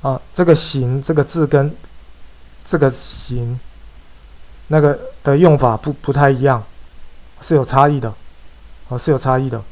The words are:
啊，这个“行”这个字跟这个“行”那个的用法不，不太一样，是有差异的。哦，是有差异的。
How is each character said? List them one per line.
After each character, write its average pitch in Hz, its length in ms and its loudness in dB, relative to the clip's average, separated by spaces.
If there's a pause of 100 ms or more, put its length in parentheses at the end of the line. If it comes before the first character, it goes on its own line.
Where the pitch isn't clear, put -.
啊， 135 180 -4 (140)
这 180 120 2
个 165 100 6
“行” 135 480 -2
这 170 100 -2
个 147 100 2
字 165 220 0
跟 143 240 2 (960)
这 170 120 -2
个 143 140 4
“行” 120 680 -8 (1080)
那 156 120 4
个 147 180 2 (260)
的 143 140 2
用 160 200 6
法 123 180 2
不， 143 160 -6
不 139 220 -6
太 143 160 4
一 127 120 0
样， 131 220 0 (800)
是 - 140 -2
有 135 100 2
差 135 240 4
异 147 100 0
的。 113 140 -6 (760)
哦， 123 100 -6
是 156 140 -2
有 135 80 2
差 131 180 0
异 135 120 -2
的。 117 120 -6 (100)